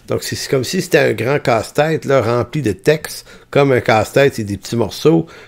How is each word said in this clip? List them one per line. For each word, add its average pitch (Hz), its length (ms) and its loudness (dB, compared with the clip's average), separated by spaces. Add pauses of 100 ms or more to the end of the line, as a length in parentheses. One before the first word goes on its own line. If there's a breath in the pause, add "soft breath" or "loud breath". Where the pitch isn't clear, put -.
Donc, 120 160 -4
c'est, - 120 -8
c'est - 140 -8
comme - 160 0
si 185 160 -2
c'était - 160 2
un 131 160 2
grand 120 260 -2
casse-tête, 143 640 -2
là, 135 180 2
rempli 120 400 -2
de 107 120 0
textes, - 520 -2 (260 loud breath)
comme 139 200 4
un 123 80 2
casse-tête, 120 560 2
c'est 113 80 -6
des 101 140 -6
petits - 180 -8
morceaux, 156 520 0 (200 loud breath)